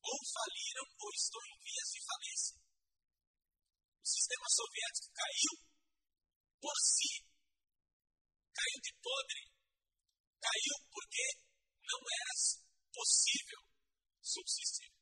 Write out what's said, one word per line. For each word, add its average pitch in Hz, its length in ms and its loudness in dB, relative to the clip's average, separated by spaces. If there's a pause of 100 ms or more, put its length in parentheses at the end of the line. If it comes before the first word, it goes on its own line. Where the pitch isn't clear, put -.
Ou - 160 -2 (140)
faliram - 540 -4 (120)
ou 415 160 -4
estão - 300 0
em - 180 -14
vias - 320 -4
de - 80 -8
falência. - 560 -4 (1400)
O - 100 -6
sistema - 400 2
soviético - 640 0
caiu - 400 2 (1040)
por 294 240 -4
si. - 400 4 (1300)
Caiu - 300 0
de - 180 -6
podre. - 480 -2 (960)
Caiu 285 360 2 (140)
porque - 340 -4 (600)
não 508 160 -4
era - 320 -4 (580)
possível - 680 4 (640)
subsistir. - 680 -2 (120)